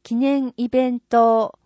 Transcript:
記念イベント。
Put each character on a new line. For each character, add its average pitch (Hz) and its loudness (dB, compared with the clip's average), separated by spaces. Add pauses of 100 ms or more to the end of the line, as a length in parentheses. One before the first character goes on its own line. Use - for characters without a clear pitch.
記 - -8
念 269 -2
イ 240 -4
ベ 254 0
ン 247 -4
ト。 226 0